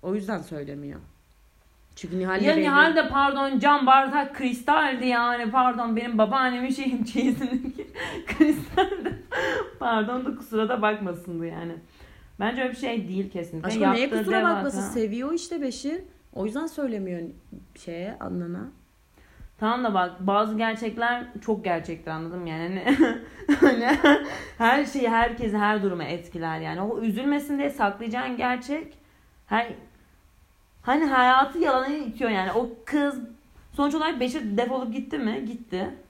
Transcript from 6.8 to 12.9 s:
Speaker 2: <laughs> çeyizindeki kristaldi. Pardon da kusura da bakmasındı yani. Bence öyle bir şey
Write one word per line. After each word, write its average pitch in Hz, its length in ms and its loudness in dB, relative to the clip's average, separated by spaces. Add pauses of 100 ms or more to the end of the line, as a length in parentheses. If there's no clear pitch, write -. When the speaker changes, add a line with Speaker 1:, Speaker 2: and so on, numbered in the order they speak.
Speaker 2:
<laughs> - 100 -6
çeyizindeki - 760 -2 (400)
kristaldi. - 880 2 (640)
Pardon 240 460 0
da 240 100 -6
kusura 220 340 -2
da 247 120 2
bakmasındı 180 680 0
yani. 170 260 -8 (680)
Bence 240 220 0
öyle 254 100 -2
bir 240 60 -10
şey 233 300 -4